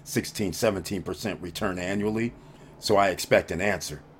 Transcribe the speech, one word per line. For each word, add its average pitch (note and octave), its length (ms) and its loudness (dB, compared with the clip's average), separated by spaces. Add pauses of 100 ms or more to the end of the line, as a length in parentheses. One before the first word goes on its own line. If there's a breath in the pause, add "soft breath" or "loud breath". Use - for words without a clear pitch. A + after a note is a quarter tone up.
sixteen, - 500 -2
seventeen F#2+ 520 0
percent F2+ 360 -4
return F2+ 380 -4
annually. G#2 540 -2 (480 loud breath)
So G#2 160 4
I G2 140 6
expect - 420 4
an E2+ 80 -2
answer F#2 420 -2 (180)